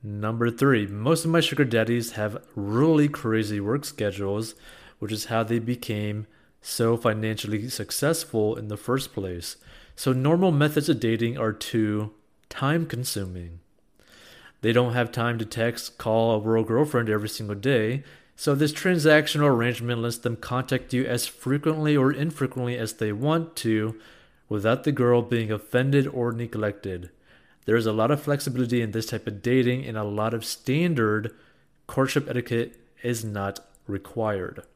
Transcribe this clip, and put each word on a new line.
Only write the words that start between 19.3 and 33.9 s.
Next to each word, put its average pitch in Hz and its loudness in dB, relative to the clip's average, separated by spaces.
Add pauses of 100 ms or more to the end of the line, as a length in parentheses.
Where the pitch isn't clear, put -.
arrangement 120 2
lets 117 -2
them 120 -4
contact 127 -4
you 127 0
as 120 -2
frequently 151 0
or 135 6
infrequently 131 -2
as 110 -4
they 107 -2
want 156 0
to 110 0 (520)
without 110 0
the 151 0
girl 120 4
being 113 -2
offended 131 2
or 120 -2
neglected. 104 -6 (560)
There 110 4
is 113 2
a 110 0
lot 110 2
of 147 0
flexibility 127 -2
in 110 -4
this 110 -4
type 110 -6
of 104 -8
dating, 127 2
and 117 -8
a 107 -4
lot 104 -2
of 113 -4
standard 120 0 (520)
courtship 135 0
etiquette 120 -2 (280)
is 117 -4
not 101 -4 (260)
required. 101 -4 (140)